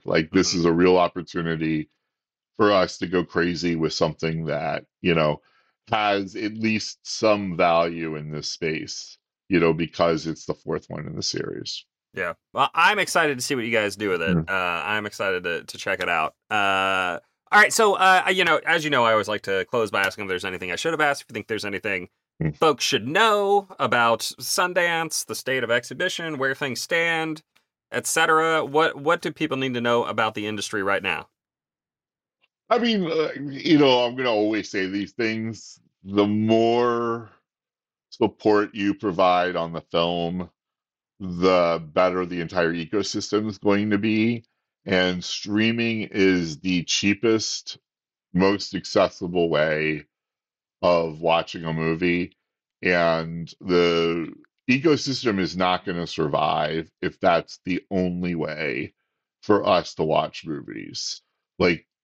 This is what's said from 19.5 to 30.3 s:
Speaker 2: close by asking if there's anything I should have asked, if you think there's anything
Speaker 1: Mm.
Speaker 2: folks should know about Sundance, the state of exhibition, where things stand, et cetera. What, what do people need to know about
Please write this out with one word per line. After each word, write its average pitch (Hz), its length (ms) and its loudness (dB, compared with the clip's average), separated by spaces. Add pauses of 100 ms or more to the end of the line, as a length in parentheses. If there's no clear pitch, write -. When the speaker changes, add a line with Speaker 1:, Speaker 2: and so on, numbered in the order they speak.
Speaker 2:
close 113 240 -2
by 101 120 0
asking 98 240 -2
if 95 40 -10
there's 92 160 -4
anything 92 260 -6
I 87 40 -4
should 165 180 -2
have 151 80 -2
asked, 143 200 0
if - 80 -20
you - 40 -20
think 107 140 -10
there's 107 180 -6
anything 98 440 -6 (320)
Speaker 1:
Mm. 156 140 -2
Speaker 2:
folks 151 300 2
should 117 200 -2
know 202 640 2 (120)
about 117 420 2
Sundance, 175 1040 -2
the 110 100 -8
state 131 280 -2
of 110 80 -6
exhibition, 160 680 -4
where 135 180 -2
things 131 260 -6
stand, 165 600 -2 (500)
et 120 160 -4
cetera. 160 560 2
What, 151 320 0
what 156 260 -2
do 165 120 -6
people 147 240 -4
need 131 160 -4
to 120 80 -2
know 120 240 2
about 110 300 -2